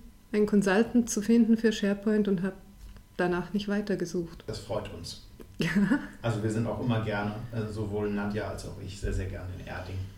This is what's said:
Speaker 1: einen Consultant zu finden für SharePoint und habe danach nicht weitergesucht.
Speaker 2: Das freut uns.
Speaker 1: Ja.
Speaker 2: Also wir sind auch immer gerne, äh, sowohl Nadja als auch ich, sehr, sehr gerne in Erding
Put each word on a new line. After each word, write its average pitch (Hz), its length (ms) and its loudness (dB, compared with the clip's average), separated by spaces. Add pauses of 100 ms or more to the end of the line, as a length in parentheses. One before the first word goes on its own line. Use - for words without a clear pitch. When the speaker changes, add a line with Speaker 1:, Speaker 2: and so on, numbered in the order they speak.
(320)
Speaker 1:
einen 208 140 4
Consultant 208 640 4
zu 214 120 0
finden 226 360 6
für 220 160 4
SharePoint 208 540 2
und 190 160 2
habe 190 120 -4 (640)
danach 175 360 0
nicht 202 140 0
weitergesucht. 185 800 -2
Speaker 2:
Das - 120 -8
freut - 340 -6
uns. - 340 -12 (320)
Speaker 1:
Ja. 170 100 0 (540)
Speaker 2:
Also 107 180 0
wir 113 80 0
sind 110 160 0
auch 104 180 -4
immer 110 200 2
gerne, 104 300 -2 (180)
äh, 107 200 -4
sowohl 104 400 -2
Nadja 101 380 -2
als 98 160 -8
auch 98 180 -10
ich, 95 160 -10
sehr, 98 140 0
sehr 95 140 0
gerne 92 220 -8 (100)
in - 80 -12
Erding 92 300 -8 (200)